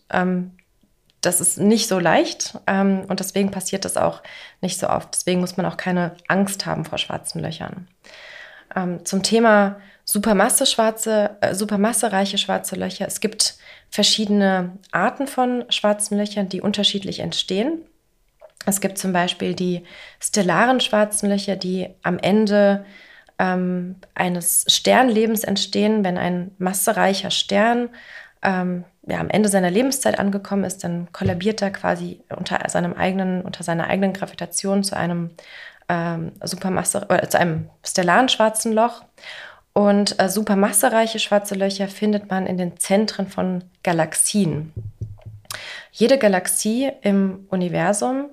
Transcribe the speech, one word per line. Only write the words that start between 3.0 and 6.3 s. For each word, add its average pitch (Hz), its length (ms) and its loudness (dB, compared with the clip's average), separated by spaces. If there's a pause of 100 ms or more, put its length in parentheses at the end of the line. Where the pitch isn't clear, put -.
und 190 120 -2
deswegen 196 320 -2
passiert 190 340 -6
das - 120 -6
auch - 240 2 (400)
nicht - 180 -4
so - 100 0
oft. - 240 -2
Deswegen 180 260 0
muss 180 180 -4
man 180 80 0
auch 170 120 -6
keine 175 380 -2 (120)
Angst 196 380 0